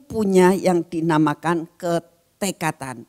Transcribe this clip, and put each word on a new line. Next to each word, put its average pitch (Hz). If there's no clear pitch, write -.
punya 190
yang 175
dinamakan 160
ketekatan. 165